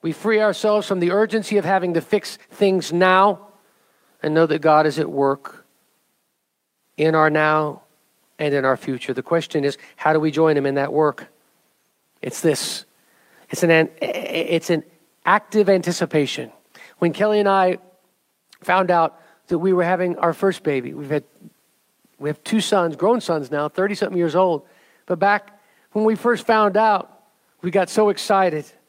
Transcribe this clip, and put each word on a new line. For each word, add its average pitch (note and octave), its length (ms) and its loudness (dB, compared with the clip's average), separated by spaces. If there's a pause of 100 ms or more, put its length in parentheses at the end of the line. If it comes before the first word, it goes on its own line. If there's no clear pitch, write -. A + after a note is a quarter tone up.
we E3 80 -4
free G#3+ 280 -2
ourselves G#3+ 460 0
from F#3+ 140 -2
the F3 100 0
urgency G#3+ 480 0
of F3+ 80 0
having F3+ 300 0
to E3 60 2
fix - 360 -4 (140)
things F#3+ 420 0
now F#3 540 4 (720)
and D3+ 140 -2
know E3 100 6
that D3+ 140 -2
God D#3 260 4
is D3 140 -2
at D3+ 100 -4
work C#3 560 -4 (1300)
in D#3+ 180 2
our D#3 160 4
now D#3 500 0 (580)
and D3 140 -2
in C3+ 120 0
our C3 120 2
future. C3 380 -6
The C3 80 -8
question D#3+ 420 -2
is, C#3 140 -4 (160)
how D#3 180 0
do D#3 60 2
we D#3 100 0
join D#3 260 2
him C#3 120 -2
in C#3 80 -2
that C#3 180 -2
work? D3+ 320 0 (960)
It's B2+ 200 -10
this. - 440 -2 (640)
It's - 140 -4
an, E3 80 2
an, D#3+ 180 4 (100)
it's - 720 -4
an E3 140 0 (420)
active G3+ 440 2
anticipation. D#3+ 840 -2 (480)
When E3+ 140 0
Kelly G#3+ 260 0
and G3 100 2
I F#3+ 300 2 (800)
found F3+ 300 0
out E3+ 280 0 (280)
that F3 100 -2
we F#3 160 2
were F3+ 100 2
having F3 360 -2
our E3+ 140 0
first G3 280 -2
baby, C3+ 320 -4
we've C#3+ 160 -12
had, D3+ 140 -2 (960)
we C#3+ 100 -6
have D3+ 140 -8
two A3 180 -2
sons, F3 340 0
grown G#3 260 0
sons D3+ 280 -4
now, D3 200 -4
thirty-something F#3+ 460 -4
years E3+ 200 -2
old. F3+ 320 0 (400)
But F3+ 100 -4
back G3+ 420 -2 (340)
when G#3+ 120 0
we A3+ 80 2
first A#3 320 -2
found G#3+ 320 2
out, G#3+ 460 0 (400)
we F3 80 -4
got - 180 0
so G#3+ 200 2
excited. F#3+ 560 0 (240)